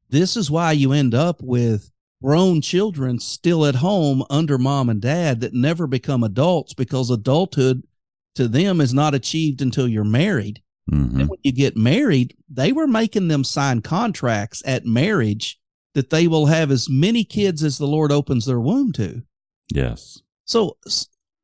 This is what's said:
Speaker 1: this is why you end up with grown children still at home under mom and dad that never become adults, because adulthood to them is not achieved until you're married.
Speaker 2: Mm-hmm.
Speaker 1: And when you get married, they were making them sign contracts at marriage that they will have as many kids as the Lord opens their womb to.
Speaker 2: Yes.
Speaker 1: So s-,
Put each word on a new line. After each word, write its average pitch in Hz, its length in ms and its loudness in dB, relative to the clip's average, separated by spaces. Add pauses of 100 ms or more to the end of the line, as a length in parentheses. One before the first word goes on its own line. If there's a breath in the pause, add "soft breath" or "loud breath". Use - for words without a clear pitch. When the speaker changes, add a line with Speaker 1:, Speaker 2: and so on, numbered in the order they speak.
Speaker 1:
this 170 260 0
is 160 160 -2
why 165 220 0
you 139 180 2
end 135 240 2
up 160 260 0
with 120 480 -2 (320)
grown 165 400 4
children 156 580 -2
still 170 460 0
at 139 100 2
home 147 540 2
under 143 280 0
mom 131 320 2
and 104 120 -2
dad 139 380 0
that 113 140 -6
never 156 340 0
become 131 340 -2
adults, 135 520 0
because 127 360 -4
adulthood 131 760 0 (520)
to 123 120 0
them 170 340 2
is 123 120 0
not 143 220 2
achieved 147 460 -2
until 131 260 0
you're 110 160 0
married. 113 580 0 (300)
Speaker 2:
Mm-hmm. 76 300 0
Speaker 1:
And 73 80 0
when - 140 -10
you 139 100 0
get 131 240 0
married, 135 580 2 (140)
they 139 220 0
were 302 160 0
making 220 420 0
them 143 140 0
sign 131 380 -2
contracts 135 840 -4
at 131 200 -4
marriage 120 760 0 (340)
that 139 160 -2
they 165 180 2
will 160 200 2
have 160 240 2
as 127 180 0
many 196 340 2
kids 185 400 -2
as 147 140 -2
the 147 100 -4
Lord 151 240 2
opens 139 340 0
their 127 140 0
womb 220 340 0
to. 120 280 -6 (520)
Speaker 2:
Yes. 60 480 -4 (240)
Speaker 1:
So 220 400 0
s-, - 220 -6 (360)